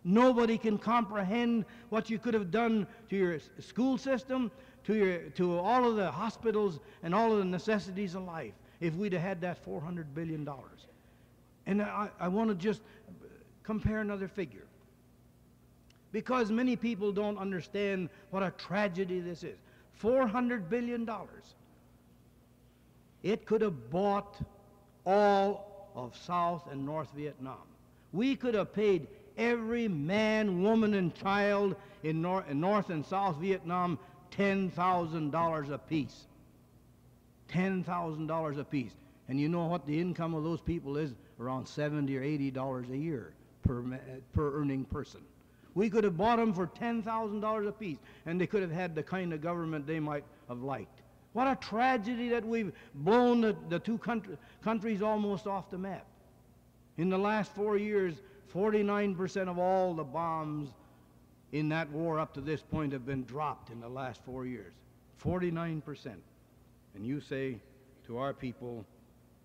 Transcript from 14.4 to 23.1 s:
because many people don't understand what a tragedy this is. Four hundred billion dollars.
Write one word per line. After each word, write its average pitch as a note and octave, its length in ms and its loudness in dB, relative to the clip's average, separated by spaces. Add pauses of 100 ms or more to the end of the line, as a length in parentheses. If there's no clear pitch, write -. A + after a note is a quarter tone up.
because A3 400 2
many B3 240 4
people G#3 340 0
don't G#3 280 0
understand F#3+ 680 -2 (220)
what F#3+ 140 -2
a F3 80 -2
tragedy F#3 680 -2
this F3 240 -8
is. C3+ 160 -10 (320)
Four B3 380 2
hundred A#3+ 420 0
billion A#3+ 340 0
dollars. F3+ 520 -10 (1700)